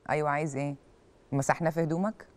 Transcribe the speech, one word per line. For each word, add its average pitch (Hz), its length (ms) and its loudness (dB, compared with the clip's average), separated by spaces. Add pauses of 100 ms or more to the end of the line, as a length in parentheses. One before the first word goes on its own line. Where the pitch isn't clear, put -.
ايوه 151 200 2
عايز 147 260 0
ايه؟ 143 200 -2 (560)
مسحناه 139 380 2
في 165 140 0
هدومك؟ 165 420 -2 (120)